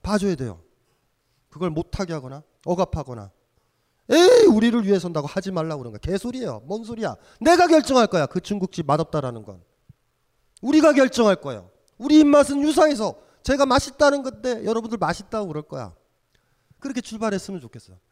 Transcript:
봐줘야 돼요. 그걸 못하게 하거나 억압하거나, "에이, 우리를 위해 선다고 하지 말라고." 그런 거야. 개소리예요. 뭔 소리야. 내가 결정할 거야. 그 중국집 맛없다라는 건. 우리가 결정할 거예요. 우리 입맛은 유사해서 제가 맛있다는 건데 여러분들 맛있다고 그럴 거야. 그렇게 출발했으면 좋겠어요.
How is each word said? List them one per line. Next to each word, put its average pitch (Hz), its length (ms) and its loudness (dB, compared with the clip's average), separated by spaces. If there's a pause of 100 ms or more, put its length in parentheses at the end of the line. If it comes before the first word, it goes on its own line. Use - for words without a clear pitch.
봐줘야 196 320 -2
돼요. 113 260 -10 (880)
그걸 170 220 -8
못하게 170 420 -6
하거나 135 300 -12 (220)
억압하거나, 143 640 -6 (800)
"에이, 415 360 6
우리를 226 400 4
위해 196 140 2
선다고 160 280 -6
하지 196 240 -6
말라고." 160 280 -6
그런 120 120 -14
거야. 104 80 -16
개소리예요. 196 680 -8
뭔 214 180 -10
소리야. 214 320 -8 (260)
내가 349 260 4
결정할 277 400 4
거야. 156 200 -2
그 - 120 -8
중국집 180 460 -8
맛없다라는 139 580 -4
건. 98 180 -20 (1000)
우리가 302 320 4
결정할 247 440 2
거예요. 107 320 -14 (280)
우리 302 220 4
입맛은 285 420 4
유사해서 294 540 0 (280)
제가 277 220 0
맛있다는 277 580 2
건데 247 420 -8
여러분들 226 340 -4
맛있다고 196 480 -6
그럴 151 160 -10
거야. 113 320 -14 (840)
그렇게 269 220 -8
출발했으면 202 580 -8
좋겠어요. 110 380 -20 (140)